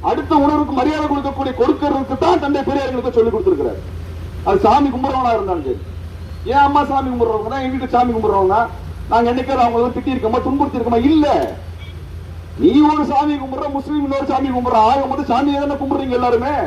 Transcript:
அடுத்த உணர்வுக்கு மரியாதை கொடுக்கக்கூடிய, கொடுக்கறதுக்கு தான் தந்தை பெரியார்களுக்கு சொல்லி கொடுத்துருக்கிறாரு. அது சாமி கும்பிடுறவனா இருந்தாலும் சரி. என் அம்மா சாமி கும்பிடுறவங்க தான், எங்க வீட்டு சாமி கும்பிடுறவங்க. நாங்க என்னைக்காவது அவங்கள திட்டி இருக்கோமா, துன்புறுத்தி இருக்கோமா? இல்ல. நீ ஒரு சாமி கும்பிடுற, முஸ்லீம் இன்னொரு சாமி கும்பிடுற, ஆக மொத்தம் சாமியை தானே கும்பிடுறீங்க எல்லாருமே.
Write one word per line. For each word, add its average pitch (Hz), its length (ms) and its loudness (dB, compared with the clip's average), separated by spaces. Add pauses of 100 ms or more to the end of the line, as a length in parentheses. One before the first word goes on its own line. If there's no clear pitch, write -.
அடுத்த 277 240 -2 (100)
உணர்வுக்கு 294 360 2
மரியாதை 302 280 0
கொடுக்கக்கூடிய, 269 540 -2
கொடுக்கறதுக்கு 269 540 0 (100)
தான் 339 180 2
தந்தை 285 260 0
பெரியார்களுக்கு 254 480 -2
சொல்லி 226 160 4
கொடுத்துருக்கிறாரு. 170 480 0 (680)
அது 202 100 2 (100)
சாமி 285 260 4
கும்பிடுறவனா 254 420 0
இருந்தாலும் 180 320 -2
சரி. 123 140 -6 (720)
என் 277 160 6
அம்மா 285 140 4 (100)
சாமி 262 180 0
கும்பிடுறவங்க 226 420 0
தான், 269 120 -4
எங்க 262 120 -4
வீட்டு 254 180 -4
சாமி 247 200 4
கும்பிடுறவங்க. 196 420 2 (560)
நாங்க 240 200 4
என்னைக்காவது 254 340 0
அவங்கள 233 320 2
திட்டி 269 160 -4
இருக்கோமா, 233 340 0
துன்புறுத்தி 277 320 0
இருக்கோமா? 233 200 2 (100)
இல்ல. 302 180 4 (1300)
நீ 185 100 6 (180)
ஒரு 311 220 2
சாமி 294 300 2
கும்பிடுற, 269 360 -6
முஸ்லீம் 294 300 -2
இன்னொரு 277 240 -2
சாமி 269 240 0
கும்பிடுற, 247 340 2
ஆக 269 220 2
மொத்தம் - 200 -2
சாமியை 277 300 2
தானே 285 220 -2
கும்பிடுறீங்க 269 360 -2
எல்லாருமே. 247 360 0 (120)